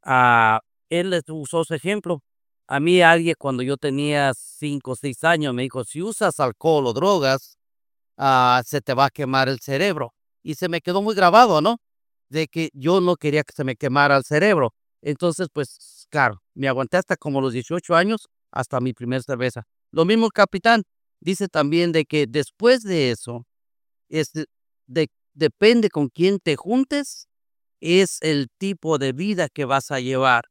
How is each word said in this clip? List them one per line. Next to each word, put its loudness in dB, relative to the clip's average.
Ah, 4
él -2
les -2
usó -6
ese -6
ejemplo. -6
A -4
mí 4
alguien 4
cuando -6
yo -4
tenía -2
cinco -10
o -8
seis -10
años 0
me -6
dijo, -8
"Si -12
usas -4
alcohol 0
o 0
drogas, -2
ah, 4
se -6
te -4
va 2
a 0
quemar -2
el -6
cerebro". -4
Y -10
se -6
me -4
quedó -2
muy -2
grabado, 6
¿no? 0
De -4
que -6
yo 0
no 0
quería -2
que -16
se -6
me -6
quemara 2
el 0
cerebro. 0
Entonces, -4
pues, -10
claro, -2
me -4
aguanté -2
hasta -2
como -4
los -2
dieciocho -6
años, 0
hasta -6
mi -4
primer -6
cerveza. -6
Lo 2
mismo 2
el -4
capitán 2
dice -4
también 0
de 2
que -2
después 0
de 0
eso, -10
es -4
de, -8
de, -2
depende 2
con -2
quién 0
te -2
juntes, -4
es 2
el -2
tipo -4
de -2
vida -4
que -8
vas -2
a -4
llevar. 0